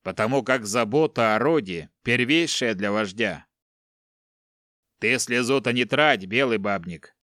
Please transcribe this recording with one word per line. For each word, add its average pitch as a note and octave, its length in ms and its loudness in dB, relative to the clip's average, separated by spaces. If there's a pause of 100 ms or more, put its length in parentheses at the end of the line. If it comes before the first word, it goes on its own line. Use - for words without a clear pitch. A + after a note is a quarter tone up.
Потому A2 420 0
как B2+ 220 0
забота A2+ 680 0
о G#2+ 40 2
роде — A2 520 -2 (120)
первейшая B2 680 0
для G2+ 180 -2
вождя. G2+ 540 -4 (1600)
Ты A#2 160 2
слезу-то A#2+ 560 0
не B2 120 0
трать, C3+ 420 2
белый A2+ 320 0
бабник. F2+ 560 -6 (120)